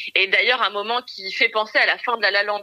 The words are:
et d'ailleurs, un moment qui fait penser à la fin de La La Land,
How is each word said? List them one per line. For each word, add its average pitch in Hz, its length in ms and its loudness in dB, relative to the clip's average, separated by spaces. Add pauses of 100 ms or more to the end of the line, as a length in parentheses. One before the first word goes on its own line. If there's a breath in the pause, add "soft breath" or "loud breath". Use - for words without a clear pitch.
(160 loud breath)
et 190 120 4
d'ailleurs, 214 340 2
un 196 80 2
moment 208 320 -2
qui 190 320 -12
fait 226 160 2
penser 220 280 0
à 240 80 4
la 180 120 2
fin 240 180 -2
de 208 60 -2
La 196 100 4
La 202 120 2
Land, 208 200 -2